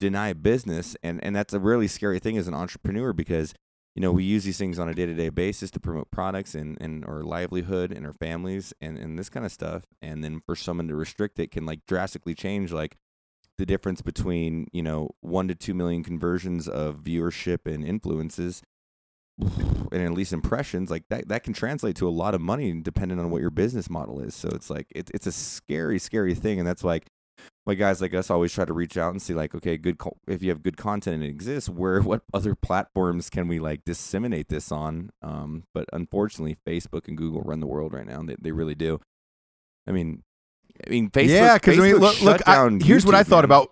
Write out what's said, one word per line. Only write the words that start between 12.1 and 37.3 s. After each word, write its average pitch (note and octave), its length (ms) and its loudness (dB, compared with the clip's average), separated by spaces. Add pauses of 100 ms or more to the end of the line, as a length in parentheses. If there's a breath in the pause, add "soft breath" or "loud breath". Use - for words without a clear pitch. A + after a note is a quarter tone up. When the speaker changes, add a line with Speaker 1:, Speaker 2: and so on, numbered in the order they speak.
Speaker 1:
change, G2 360 -6
like, D#2 240 -6 (600)
the F#2+ 80 -4
difference F#2+ 340 -2
between, E2 720 -4
you F2 100 -6
know, D#2 280 -4 (100)
one F#2 280 -2
to F2+ 60 -4
two F#2 200 -6
million F2 280 -2
conversions E2+ 640 -4
of D2+ 340 -6
viewership E2+ 640 -4
and D2+ 180 -6
influences, E2+ 800 -6 (760)
and - 640 -2
at E2+ 100 -2
least F#2 200 -4
impressions, F#2 580 -4
like, E2 200 -6
that, A#2 180 -6
that A2+ 140 -4
can A#2 100 -8
translate A#2 440 -4
to F2+ 120 0
a - 20 0
lot F2 240 -2
of F2+ 60 -2
money G2+ 400 -2
depending F2+ 380 -4
on E2+ 120 -2
what E2 120 -2
your E2+ 80 -2
business G2 400 -2
model C#2 300 -8
is. A#1 140 -10
So - 140 -10
it's - 220 -8
like, D2 240 -8
it, F2+ 180 -10
it's - 140 -8
a F2 60 -2
scary, D#2+ 640 -4
scary F#2+ 360 0
thing. G2+ 240 -2
And F2 80 -2
that's, F2+ 180 -4
like, E2+ 220 -2 (580 soft breath)
why G2+ 100 -2
guys G2 260 2
like F2+ 140 -2
us F#2 160 -2
always F2 220 4
try G2 120 -2
to E2 80 -2
reach E2 240 -4
out F2 160 -2
and F#2+ 80 -8
see, F2+ 140 -6
like, D#2 200 -4
okay, E2+ 220 -4
good E2 220 -4
co-, - 180 -10 (100)
if F2+ 160 -6
you F#2 60 -2
have D#2+ 140 -2
good F2+ 160 -4
content G#2 380 -4
and D2+ 80 -4
it D2 40 -6
exists, G2+ 400 -8
where, F#2 320 2
<laughs> - 20 6
what G#2 200 2 (100)
other G2 220 0
platforms F2+ 760 0
can F2+ 180 -4
we, E2+ 120 -2
like, D#2 260 -4
disseminate F#2+ 640 -4
this D#2 240 -6
on? D#2 380 -6 (120)
Um, D2+ 420 -10 (100)
but - 180 -6
unfortunately, E2+ 640 -4 (100)
Facebook E2 420 -6
and D#2+ 100 -8
Google D#2+ 240 -4